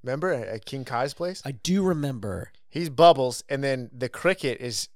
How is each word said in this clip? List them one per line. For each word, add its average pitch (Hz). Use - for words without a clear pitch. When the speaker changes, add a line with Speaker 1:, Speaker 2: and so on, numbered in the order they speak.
Speaker 1:
Remember 147
at, 117
at 107
King 135
Kai's 131
place? 180
Speaker 2:
I 135
do 180
remember. 135
Speaker 1:
He's 165
Bubbles, 131
and 139
then 127
the 123
cricket 165
is 120